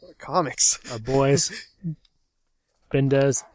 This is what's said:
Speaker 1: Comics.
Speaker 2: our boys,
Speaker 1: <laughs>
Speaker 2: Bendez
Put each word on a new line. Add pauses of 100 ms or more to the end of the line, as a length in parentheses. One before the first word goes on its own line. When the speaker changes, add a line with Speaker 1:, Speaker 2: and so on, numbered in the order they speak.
(180)
Speaker 1:
Comics. (140)
Speaker 2:
our
boys, (320)
Speaker 1:
<laughs> (960)
Speaker 2:
Bendez (100)